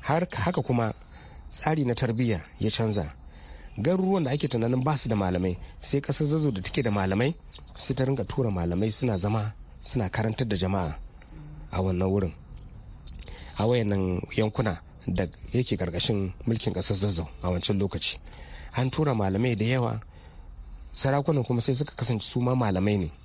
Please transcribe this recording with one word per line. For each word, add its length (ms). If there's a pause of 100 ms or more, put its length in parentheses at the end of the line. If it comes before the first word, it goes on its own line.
Har 320
haka 300
kuma 320 (580)
tsari 320
na 100
tarbiyya 460 (200)
ya 100
canza. 440 (640)
Garuruwan 460
da 60
ake 180
tunanin 360
ba 120
su 120
da 80
malamai, 420 (220)
sai 200
ƙasar 260
Zazzau 260
da 100
take 200
da 80
malamai, 440 (420)
sai 180
ta 100
rinka 200
tura 260
malamai 420
suna 260
zama, 340 (300)
suna 280
karantar 380
da 80
jama'a 400 (760)
a 100
wannan 260
wurin, 240 (1300)
a 80
wayannan 540 (160)
yankuna 440 (260)
da 200 (260)
yake 240
ƙarƙashin 560 (140)
mulkin 260
ƙasar 240
Zazzau 320 (140)
a 80
wancan 280
lokaci. 400 (580)
An 140
tura 240
malamai 420
da 80
yawa, 360 (920)
sarakunan 520
kuma 160
sai 140
suka 220
kasance 300
su 140
ma 140
malamai 440
ne. 120 (140)